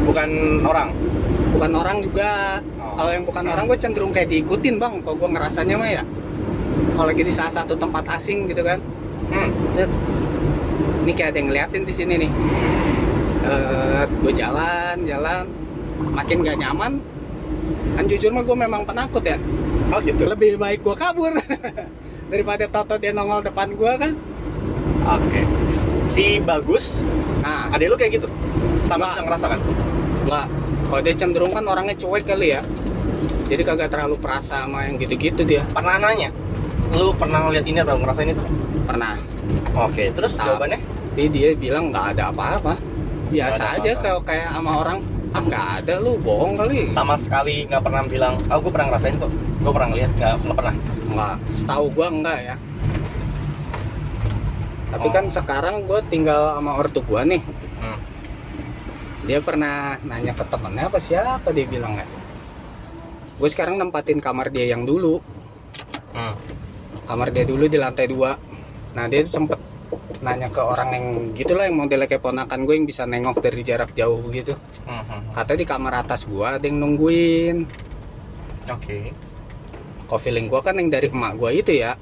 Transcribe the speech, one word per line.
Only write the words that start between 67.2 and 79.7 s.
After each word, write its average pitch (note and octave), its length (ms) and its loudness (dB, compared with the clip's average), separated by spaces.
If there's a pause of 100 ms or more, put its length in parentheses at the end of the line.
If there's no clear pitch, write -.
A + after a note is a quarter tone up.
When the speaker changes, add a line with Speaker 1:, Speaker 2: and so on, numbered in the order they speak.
Speaker 2:
dia B2 160 2
dulu C3+ 240 4
di D3+ 80 4
lantai B2+ 320 2
dua. C3 260 2 (560)
Nah, A#2+ 140 -4
dia C3 200 4
sempet D#3 360 0 (580)
nanya B2+ 300 -2
ke - 100 -2
orang B2 320 0
yang B2 140 -2 (260)
gitulah, F3 320 2
yang F3 140 2
modelnya C#3 280 2
kayak C3 160 0
ponakan C3 440 -2
gue D3 100 6
yang D#3 100 4
bisa C3+ 200 -4
nengok B2 340 0
dari A#2+ 220 4
jarak A#2 320 0
jauh A#2 260 2 (100)
gitu. B2+ 280 -4 (260)
Speaker 1:
Hmm, A#2+ 160 -8
hmm, A2 80 -10
hmm. G#2+ 240 -10
Speaker 2:
Katanya A#2 260 0
di E3+ 100 0
kamar C3 280 -2
atas B2 300 -2
gua A2 320 -2
ada C#3 80 -4
yang D3 120 2
nungguin. E3 920 4 (1000)
Speaker 1:
Oke. - 460 -8 (920)